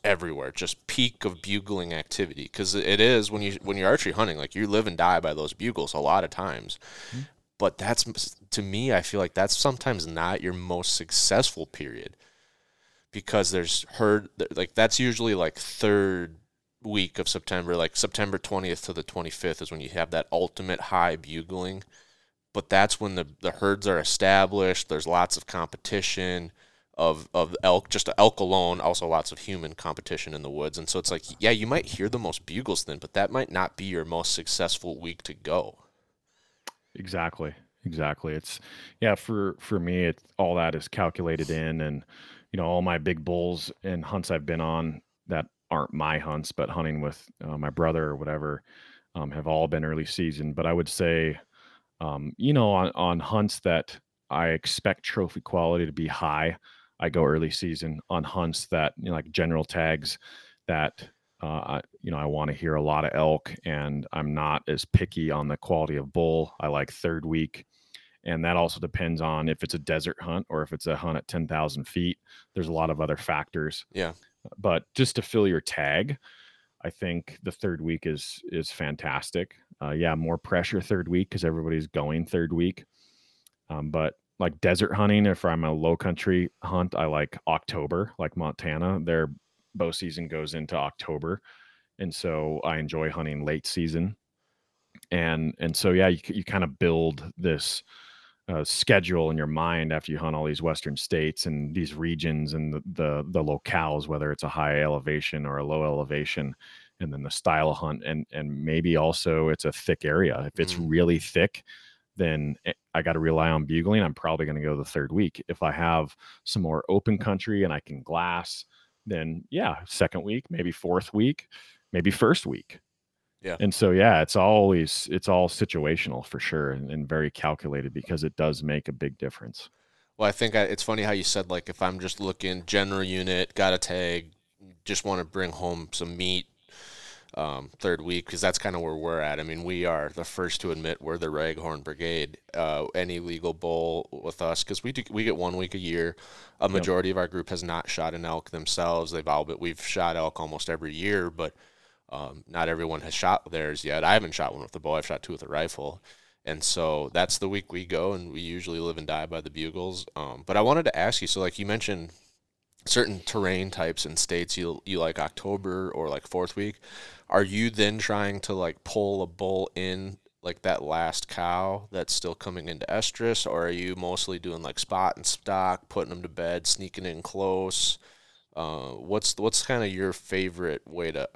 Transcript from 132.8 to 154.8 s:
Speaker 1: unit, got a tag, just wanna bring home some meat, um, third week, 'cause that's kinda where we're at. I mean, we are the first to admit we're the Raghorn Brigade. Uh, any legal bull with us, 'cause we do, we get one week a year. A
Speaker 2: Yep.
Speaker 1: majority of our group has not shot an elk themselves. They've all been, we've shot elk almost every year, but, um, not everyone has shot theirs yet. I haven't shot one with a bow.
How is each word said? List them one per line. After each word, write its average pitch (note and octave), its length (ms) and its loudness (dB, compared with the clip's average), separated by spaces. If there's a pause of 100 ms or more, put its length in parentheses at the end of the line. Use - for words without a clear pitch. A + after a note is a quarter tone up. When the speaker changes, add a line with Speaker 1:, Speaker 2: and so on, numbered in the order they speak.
Speaker 1:
unit, F#2 500 0
got F#2+ 200 4
a F2+ 40 4
tag, E2+ 540 -2 (540)
just - 200 -2
wanna F#2 180 0
bring F2 280 -4
home E2+ 420 -6
some F2 240 -6
meat, F2+ 300 0 (880)
um, C#2 340 -6 (100)
third F2 220 0
week, F2 240 -4
'cause E2+ 160 -8
that's F#2 160 2
kinda F#2 220 -4
where D#2+ 160 -4
we're E2 240 -2
at. D2 200 -2
I D#2 40 -4
mean, D#2+ 200 -8
we F2 220 -2
are D2+ 240 0
the E2 160 -8
first - 360 -4
to F2+ 100 -2
admit D#2+ 300 -4
we're D#2+ 180 -4
the E2+ 100 -2
Raghorn D#2 540 -4
Brigade. D2+ 560 -4 (160)
Uh, D#2 400 0
any F2 240 -2
legal E2+ 340 -4
bull E2 580 -2
with - 300 -10
us, E2+ 220 0
'cause - 200 -8
we A#2+ 80 -6
do, C3 200 -6
we G#2 120 0
get G#2 140 0
one F2+ 200 -2
week F#2 180 -4
a G2 40 -8
year. E2+ 360 -2 (440)
A G2 120 4
Speaker 2:
Yep. - 0 -
Speaker 1:
majority F#2 400 2
of F#2 60 -2
our F2+ 100 2
group E2+ 220 -6
has F2 140 -6
not E2+ 260 -6
shot E2 260 -2
an E2 100 -8
elk D#2+ 240 -6
themselves. E2+ 640 0
They've D#2+ 160 -6
all D2+ 180 2
been, D#2 140 -8
we've E2+ 200 -6
shot E2+ 360 0
elk D#2+ 240 -2
almost D#2 300 -6
every D#2 260 -6
year, F#2 340 0
but, D#2+ 260 -6 (540)
um, C#2+ 380 -12
not E2 220 0
everyone D#2+ 320 -2
has D#2 120 -10
shot - 380 2
theirs D2+ 320 -4
yet. D#2 200 0
I E2+ 100 8
haven't G#2 200 4
shot - 200 -2
one C#2+ 100 -10
with A1+ 120 -14
a - 40 -12
bow. D2+ 160 -2